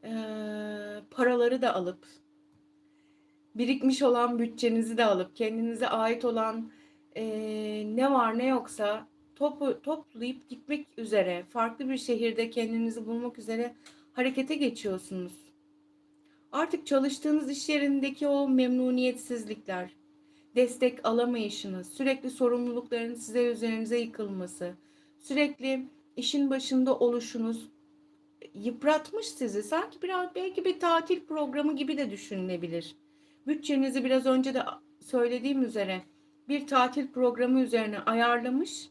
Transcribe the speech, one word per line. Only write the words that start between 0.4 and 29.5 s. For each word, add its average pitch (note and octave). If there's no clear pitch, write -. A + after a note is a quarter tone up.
paraları B3
da A#3+
alıp, F3+
birikmiş B3+
olan A#3+
bütçenizi A3+
de A#3
alıp, F#3
kendinize A3+
ait A3+
olan, A3+
eee, G#3+
ne C4+
var A#3
ne B3+
yoksa A3
topu-, C#4+
toplayıp C4
gitmek D4
üzere, F#3
farklı A#3
bir C4
şehirde A3+
kendinizi A3+
bulmak A#3+
üzere A3+
harekete C4
geçiyorsunuz. G3
Artık D#4
çalıştığınız C#4+
iş -
yerindeki C#4
o C#4
memnuniyetsizlikler, B3
destek B3
alamayışınız, A3
sürekli C4
sorumlulukların A#3+
size, A#3
üzerinize A3+
yıkılması, F#3+
sürekli C4+
işin C#4
başında C4
oluşunuz A#3
yıpratmış D4+
sizi. G#3+